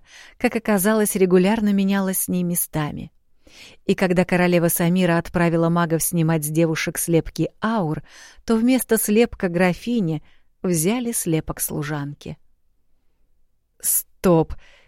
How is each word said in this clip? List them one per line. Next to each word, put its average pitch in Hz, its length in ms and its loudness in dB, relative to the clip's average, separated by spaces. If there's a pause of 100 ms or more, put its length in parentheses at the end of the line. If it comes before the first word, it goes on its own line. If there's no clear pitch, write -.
(380)
как - 180 -2
оказалось, 214 600 0
регулярно 190 580 4
менялась 196 460 0
с - 100 -6
ней 180 140 -2
местами. - 680 -4 (720)
И 190 100 2
когда 180 300 2
королева 175 440 2
Самира 170 480 2
отправила 170 520 0
магов 165 320 0
снимать 160 440 0
с 151 40 -6
девушек 160 480 0
слепки 160 520 -2 (120)
аур, 180 420 -2 (420)
то 233 100 2
вместо 240 420 2
слепка 214 520 0
графини 175 760 -2 (380)
взяли 190 500 -2
слепок 160 480 -4
служанки. 147 800 -8 (1400)
«Стоп, - 720 0 (340)